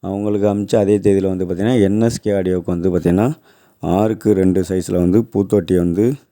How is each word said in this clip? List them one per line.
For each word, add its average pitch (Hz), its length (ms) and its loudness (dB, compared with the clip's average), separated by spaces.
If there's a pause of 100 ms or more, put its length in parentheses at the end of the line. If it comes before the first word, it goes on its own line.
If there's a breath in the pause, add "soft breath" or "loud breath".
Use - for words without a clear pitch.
அவங்களுக்கு 101 440 -2
அனுப்பிச்சு 101 280 0
அதே 104 220 2
தேதியில 98 300 2
வந்து 92 180 -2
பார்த்திங்கன்னா, 101 360 0
என் 101 200 2
எஸ் 113 200 0
கே 107 100 -2
ஆடியோவுக்கு 92 440 -2
வந்து 87 140 -2
பார்த்திங்கன்னா, 87 380 2 (560 soft breath)
ஆறுக்கு 107 500 0
ரெண்டு 92 280 2
சைஸ்ல 92 340 -4
வந்து 90 280 2
பூத்தொட்டி 95 540 0
வந்து 87 280 0 (260)